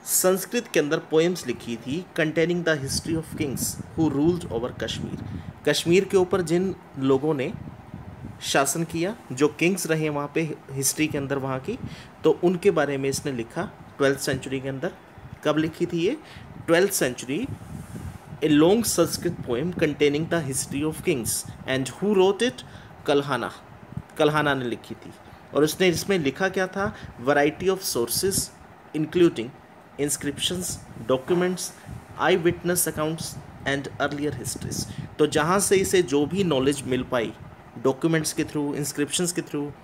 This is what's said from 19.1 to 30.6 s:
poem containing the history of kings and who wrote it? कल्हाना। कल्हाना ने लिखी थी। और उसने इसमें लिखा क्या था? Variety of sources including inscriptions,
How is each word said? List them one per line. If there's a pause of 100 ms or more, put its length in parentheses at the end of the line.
poem
containing
the (100)
history
of (140)
kings (380)
and
who
wrote
it? (440)
कल्हाना। (680)
कल्हाना
ने
लिखी
थी। (420)
और
उसने
इसमें
लिखा
क्या
था? (300)
Variety
of
sources (560)
including (520)
inscriptions, (480)